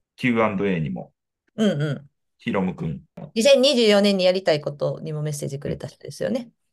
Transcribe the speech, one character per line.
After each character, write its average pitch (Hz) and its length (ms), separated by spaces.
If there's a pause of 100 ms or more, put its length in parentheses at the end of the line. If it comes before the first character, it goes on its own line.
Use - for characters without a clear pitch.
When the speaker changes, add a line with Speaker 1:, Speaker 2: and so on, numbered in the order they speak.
(160)
Speaker 1:
キ 127 140
ュ 117 80
ー 113 60
ア 107 60
ン 98 80
ド 101 80
エ 92 120
ー - 20
に 73 100
も。 58 240 (420)
Speaker 2:
う 214 120
ん 151 140
う 151 100
ん。 - 180 (300)
Speaker 1:
ヒ 120 120
ロ 101 120
ム 92 100
く - 140
ん。 - 160 (320)
Speaker 2:
二 220 80
千 269 180
二 277 140
十 233 120
四 202 140
年 202 160
に 185 60
や 180 80
り 190 120
た 170 100
い 147 80
こ 147 100
と 143 300
に 156 120
も 151 80
メ 151 80
ッ 151 40
セ 147 120
ー 143 40
ジ 139 100
く 143 80
れ - 100
た - 100
人 - 120
で - 100
す - 140
よ - 80
ね。 240 200 (220)